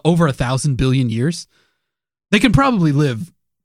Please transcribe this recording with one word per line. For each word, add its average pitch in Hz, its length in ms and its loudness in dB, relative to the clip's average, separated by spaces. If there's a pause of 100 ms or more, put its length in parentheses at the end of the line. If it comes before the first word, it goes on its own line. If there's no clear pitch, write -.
over 170 220 2
a 139 60 -2
thousand 131 440 -4
billion 131 340 0
years, 127 360 -4 (840)
they 208 80 4
can 262 120 4
probably 240 380 2
live 139 420 -2 (320)